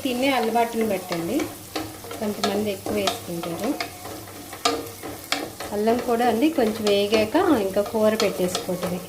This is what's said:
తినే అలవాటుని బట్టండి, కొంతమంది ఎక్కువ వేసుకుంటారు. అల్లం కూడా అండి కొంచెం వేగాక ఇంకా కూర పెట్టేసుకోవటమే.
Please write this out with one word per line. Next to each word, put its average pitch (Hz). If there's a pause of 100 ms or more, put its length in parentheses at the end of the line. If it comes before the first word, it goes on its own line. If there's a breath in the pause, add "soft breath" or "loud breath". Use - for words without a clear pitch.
తినే 254 (100)
అలవాటుని 226
బట్టండి, 180 (800)
కొంతమంది 208
ఎక్కువ 196
వేసుకుంటారు. 175 (2000)
అల్లం 220 (100)
కూడా 240
అండి 226 (120)
కొంచెం 214
వేగాక 208 (300)
ఇంకా 196 (100)
కూర 214 (100)
పెట్టేసుకోవటమే. 180